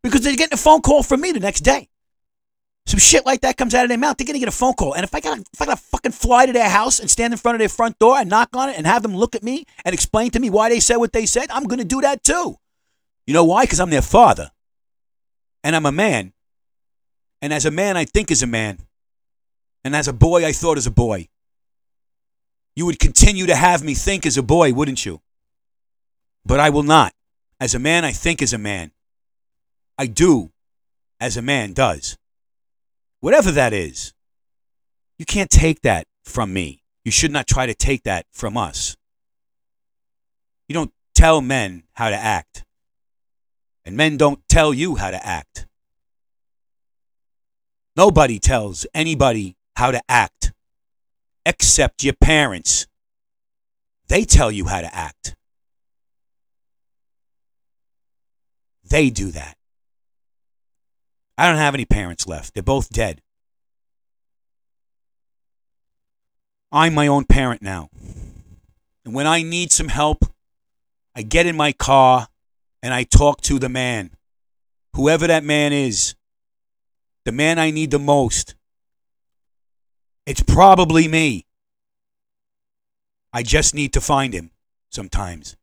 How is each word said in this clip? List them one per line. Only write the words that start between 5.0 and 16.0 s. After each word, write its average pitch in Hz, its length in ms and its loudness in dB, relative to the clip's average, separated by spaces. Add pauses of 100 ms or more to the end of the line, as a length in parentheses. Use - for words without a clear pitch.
if 196 100 -8
I 302 60 -6
gotta, 240 220 -6 (120)
if - 80 -20
I - 60 -2
gotta 269 140 -4
fucking - 320 -6
fly 247 340 4
to 254 60 -4
their 233 180 2
house 214 300 0
and 302 100 -6
stand 233 220 0
in 220 40 -6
front 233 200 -2
of - 20 -6
their 214 100 2
front 233 300 -2
door 240 180 6
and 220 140 -2
knock 226 240 2
on 262 140 -2
it 208 100 -8
and 156 80 -4
have 214 160 2
them 202 140 -6
look 233 180 -2
at 208 80 -8
me 262 220 -8 (200)
and 185 80 -2
explain 226 380 -2
to 240 80 -4
me 247 100 -2
why 214 200 2
they 233 100 2
said 233 200 2
what 233 140 0
they 226 140 -2
said, 247 240 -2
I'm 269 140 -6
gonna 240 180 -4
do 262 200 -4
that 277 200 -2
too. 339 360 -2 (680)
You 139 80 -2
know 170 80 6
why? 196 240 4
'Cause 165 140 -2
I'm 175 100 0
their 139 120 2
father. 143 500 4 (1120)
And 156 100 -2
I'm 160 100 -2
a 143 60 2
man. 139 420 -2 (1080)